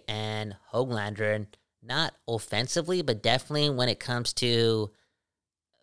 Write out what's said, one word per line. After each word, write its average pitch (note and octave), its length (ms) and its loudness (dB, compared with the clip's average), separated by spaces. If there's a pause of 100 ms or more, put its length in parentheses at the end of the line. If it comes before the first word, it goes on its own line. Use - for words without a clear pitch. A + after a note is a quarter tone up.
and G#2+ 480 -6 (160)
Höglander, G#2+ 600 -2
and G#2+ 140 -2 (340)
not C#3 340 -4 (120)
offensively, D3 760 -2
but B2 200 -2
definitely D3 480 2
when B2 180 2
it G#2+ 120 0
comes A#2+ 320 -2
to A2+ 580 4 (920)